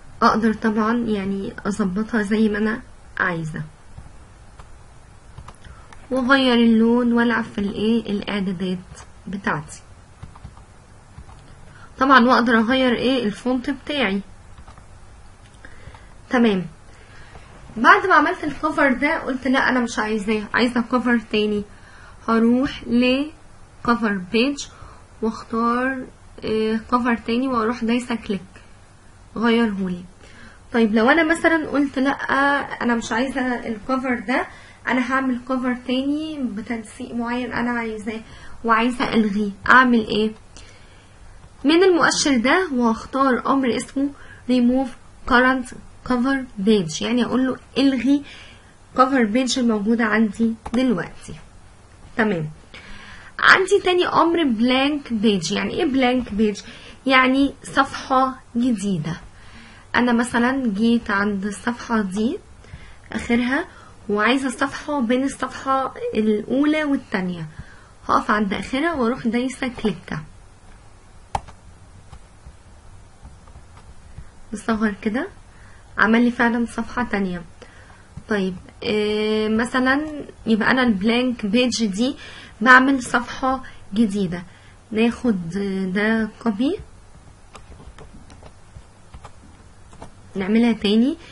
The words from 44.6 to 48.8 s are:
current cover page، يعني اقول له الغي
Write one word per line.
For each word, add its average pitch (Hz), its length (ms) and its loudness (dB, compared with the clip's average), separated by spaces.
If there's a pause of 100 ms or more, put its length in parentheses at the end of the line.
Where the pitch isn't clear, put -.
current 254 360 4 (440)
cover 254 560 -2
page، 202 360 2
يعني 226 240 0
اقول 262 220 0
له - 100 -4 (200)
الغي 277 460 2 (760)